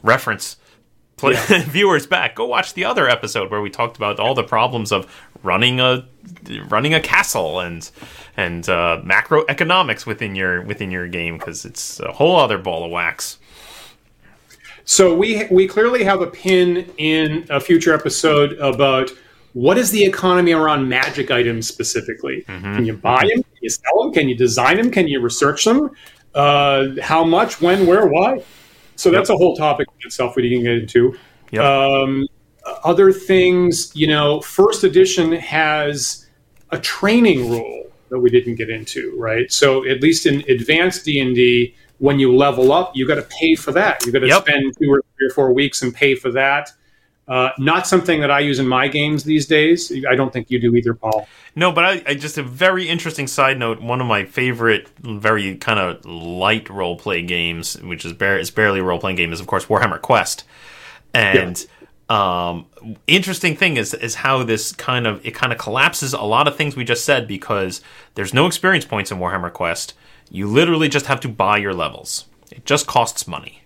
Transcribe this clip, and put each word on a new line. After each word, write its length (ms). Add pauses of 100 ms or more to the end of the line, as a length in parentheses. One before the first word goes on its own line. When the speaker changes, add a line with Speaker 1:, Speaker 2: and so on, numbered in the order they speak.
Speaker 1:
reference 540 (600)
pla- 140
Speaker 2:
Yeah. 320
Speaker 1:
<laughs> 40
viewers 380
back. 300
Go 100
watch 300
the 100
other 240
episode 400
where 120
we 100
talked 260
about 220
all 160
the 80
problems 480
of 200 (300)
running 380
a, 280 (600)
running 260
a 40
castle 600
and, 300 (460)
and, 320
uh, 380
macroeconomics 1000
within 280
your, 280
within 260
your 180
game, 300
'cause 280
it's 340
a 120
whole 240
other 220
ball 260
of 80
wax. 460 (1500)
Speaker 2:
So 300
we, 360
we 160
clearly 360
have 180
a 60
pin 680
in 520
a 100
future 340
episode 600
about 580 (420)
what 240
is 140
the 120
economy 480
around 380
magic 420
items 360
specifically. 800
Speaker 1:
Mm-hmm. 280
Speaker 2:
Can 100
you 80
buy 280
'em? 220
Can 0 (180)
you 80
sell 340
'em? 80
Can 160
you 80
design 440
'em? 120
Can 160
you 140
research 420
them? 280 (420)
Uh, 540 (140)
how 220
much, 380
when, 240
where, 220
why? 360 (520)
So 160
that's 180
Speaker 1:
Yep. 60
Speaker 2:
a 20
whole 180
topic 320 (140)
in 60
itself 280
we 140
didn't 140
get 100
into. 440 (340)
Speaker 1:
Yep. 120
Speaker 2:
Um, 640 (560)
other 280
things, 840
you 120
know, 340
first 420
edition 500
has 920 (460)
a 80
training 720
rule 340 (260)
that 100
we 100
didn't 260
get 140
into, 480
right? 340
So 360
at 140
least 240
in 240
advanced 560
D 140
and 160
D, 400 (240)
when 200
you 160
level 360
up, 240
you 120
gotta 140 (180)
pay 160
for 180
that. 320
You 60
gotta 160
Speaker 1:
Yep. 200
Speaker 2:
spend 340
two 100
or 100 (140)
three 120
or 20
four 240
weeks 300
and 100
pay 220
for 160
that. 400 (560)
Uh, 300
not 300
something 340
that 100
I 80
use 200
in 80
my 200
games 360
these 240
days. 440 (180)
I 60
don't 180
think 180
you 80
do 160
either, 180
Paul. 340 (280)
Speaker 1:
No, 160
but 120
I, 240
I 80
just 220
a 60
very 460
interesting 380
side 300
note. 240
One 200
of 60
my 180
favorite, 640 (120)
very 540
kinda 480
light 600
roleplay 640
games, 540
which 240
is 80
bar-, 240
is 140
barely 280
a 40
role-playing 340
game, 160
is 60
of 80
course 200
Warhammer 340
Quest. 420 (720)
And, 500 (440)
Speaker 2:
Yeah. 400
Speaker 1:
um, 180 (400)
interesting 480
thing 220
is, 180
is 200
how 280
this 300
kind 340
of, 180
it 100
kinda 200
collapses 580
a 80
lot 260
of 80
things 200
we 80
just 220
said, 220
because 540 (320)
there's 220
no 100
experience 400
points 260
in 60
Warhammer 340
Quest. 420 (360)
You 180
literally 420
just 180
have 140
to 60
buy 300
your 160
levels. 520 (260)
It 140
just 200
costs 420
money. 380